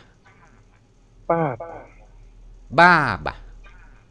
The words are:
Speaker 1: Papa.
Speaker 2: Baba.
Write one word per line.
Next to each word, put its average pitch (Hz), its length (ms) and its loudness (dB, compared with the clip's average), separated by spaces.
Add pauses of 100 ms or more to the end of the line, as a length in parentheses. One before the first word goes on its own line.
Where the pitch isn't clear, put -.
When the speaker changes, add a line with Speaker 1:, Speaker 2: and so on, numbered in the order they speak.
(1300)
Speaker 1:
Papa. 160 280 -2 (1120)
Speaker 2:
Baba. 131 640 2 (760)